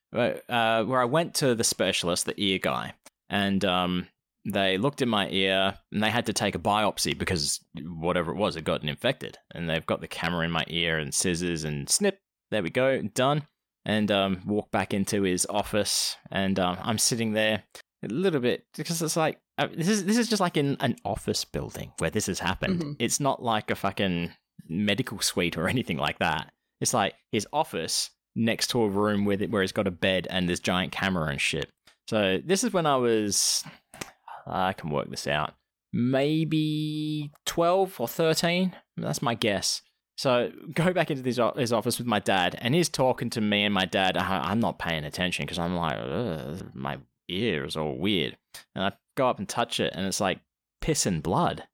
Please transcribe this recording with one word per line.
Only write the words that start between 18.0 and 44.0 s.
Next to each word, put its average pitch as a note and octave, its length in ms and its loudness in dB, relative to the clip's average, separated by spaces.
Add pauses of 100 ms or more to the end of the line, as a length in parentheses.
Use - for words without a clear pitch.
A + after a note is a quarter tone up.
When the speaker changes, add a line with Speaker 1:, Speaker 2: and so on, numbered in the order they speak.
Speaker 1:
a - 40 -8
little D#3 320 0
bit A#2+ 260 0 (120)
because E3 240 -4
it's D#3+ 160 -2
like, D#3 220 0 (180)
uh, D3 160 0
this E3 140 -2
is, G#3 180 2
this G#3+ 120 4
is A#3 120 2
just G#3 120 2
like F3 160 0
in C#3 220 2
an B2+ 260 0
office - 400 0
building - 520 -8
where D#2+ 140 0
this - 160 0
has F#2 120 -2
happened. E3+ 420 0
Speaker 2:
Mm-hmm. D3 180 -6
Speaker 1:
It's - 200 0
not C#3 220 0
like A2 300 0
a G2+ 40 -2
fucking F2+ 560 0 (360)
medical G2+ 540 -2
suite F2 360 0
or E2 100 0
<laughs> - 20 0
anything G2 280 -2
like D2 220 -2
that. D#2 340 0 (280)
It's - 120 0
like G#2 220 0 (160)
his G#2+ 220 0
office G2+ 580 -2 (240)
next A2+ 360 0
to B2 120 2
a G#2 60 4
room G2+ 360 2
with G2+ 160 2
it F2 80 -2
where G#2 140 2
he's F#2+ 80 0
got G2+ 160 0
a F#2 40 0
bed F#2 380 0
and F#2 180 0
this F2 120 0
giant F2+ 320 0
camera F#2 380 0
and C#2 120 -2
shit. - 280 -2 (400)
So F#2+ 360 2
this F#3+ 180 2
is A3+ 100 0
when E3+ 120 2
I C#3+ 120 4
was, A2 640 2 (840)
I F#2 280 0
can - 160 -10
work C#2 200 -2
this - 160 -10
out, D2 280 0 (720)
maybe D3+ 1080 -2 (140)
twelve F3+ 540 2
or A#2 80 -2
thirteen. F3 680 2 (220)
That's - 240 -4
my A#2+ 140 0
guess. G#2 460 0 (360)
So B2 340 2 (220)
go F3 200 2
back D#3+ 180 2
into C3 120 -4
this B2 160 0
o-, A2+ 180 4
his A#2+ 160 2
office A2+ 240 2
with B2 100 -6
my G#2+ 120 2
dad, F#2 420 2
and B2 120 0
he's E3+ 160 4
talking B2 420 0
to A#2 100 -2
me G#2 220 4
and G#2 100 2
my F#2+ 120 2
dad. F#2 320 2